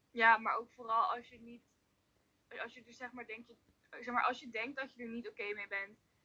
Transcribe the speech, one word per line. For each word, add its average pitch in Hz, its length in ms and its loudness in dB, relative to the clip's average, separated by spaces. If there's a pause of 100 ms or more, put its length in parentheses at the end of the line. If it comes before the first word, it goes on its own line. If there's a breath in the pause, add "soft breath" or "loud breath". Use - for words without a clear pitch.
(120)
Ja, 226 260 8
maar 220 200 -2
ook 233 140 -8
vooral 226 440 0
als 240 140 -10
je 240 100 -20
niet, 233 240 -18 (1000)
als 233 120 -8
je 247 100 -20
dus 240 140 -20
zeg 247 140 -10
maar 247 140 -14
denkt, 226 220 -14
je, 233 80 -20 (340)
zeg 240 240 -6
maar, 240 120 4
als 247 140 2
je 262 100 -14
denkt 226 300 -4
dat 269 140 -6
je 240 100 -12
er 226 60 -6
niet 233 200 -8
oké 208 240 -6
mee 202 140 -8
bent, 196 300 -6 (280)